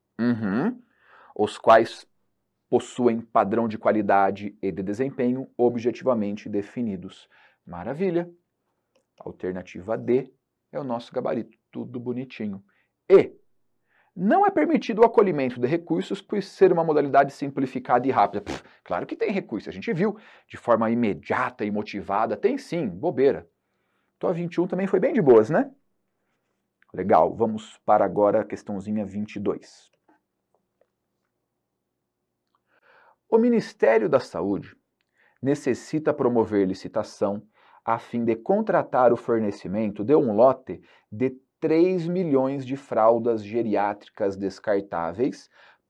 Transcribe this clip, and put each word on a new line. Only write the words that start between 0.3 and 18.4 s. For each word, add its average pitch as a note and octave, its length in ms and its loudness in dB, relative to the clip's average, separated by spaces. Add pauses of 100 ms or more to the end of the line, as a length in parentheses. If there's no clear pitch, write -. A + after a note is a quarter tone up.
os - 240 -2
quais A2+ 480 4 (640)
possuem A#2 520 0
padrão A2+ 440 0
de A2 120 -6
qualidade G2+ 840 0
e F#2+ 120 -4
de F#2+ 100 -8
desempenho B2+ 720 -4
objetivamente A#2 960 -2
definidos. G2+ 800 -8 (360)
Maravilha. E3 640 -4 (880)
Alternativa F#2 800 -10
D B2 360 0 (360)
é D#3 80 -12
o D3 60 -6
nosso B2 300 -8
gabarito. - 440 -6 (140)
Tudo A#2+ 260 -12
bonitinho. A#2+ 640 -8 (480)
E. F3+ 240 6 (800)
Não C#4 320 2
é G4 60 2
permitido D4 500 0
o A#3 40 10
acolhimento D3+ 540 2
de B2 80 0
recursos E3+ 540 -4
por G#3 220 -6
ser F#3+ 300 4
uma E3+ 100 0
modalidade C#3+ 480 2
simplificada C3+ 760 -2
e C3 60 0
rápida. G2+ 300 0